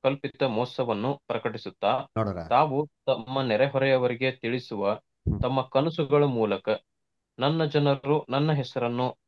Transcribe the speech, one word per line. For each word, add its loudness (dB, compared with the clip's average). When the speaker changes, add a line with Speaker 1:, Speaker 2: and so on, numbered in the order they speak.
Speaker 1:
ಕಲ್ಪಿತ -2
ಮೋಸವನ್ನು -2
ಪ್ರಕಟಿಸುತ್ತಾ -4
Speaker 2:
ನೋಡ್ರ? -2
Speaker 1:
ತಾವು 2
ತಮ್ಮ -2
ನೆರೆಹೊರೆಯವರಿಗೆ 2
ತಿಳಿಸುವ -4
Speaker 2:
ಹ್ಮ್. -4
Speaker 1:
ತಮ್ಮ 0
ಕನಸುಗಳ 2
ಮೂಲಕ 0
ನನ್ನ 2
ಜನರು 2
ನನ್ನ 2
ಹೆಸರನ್ನು -2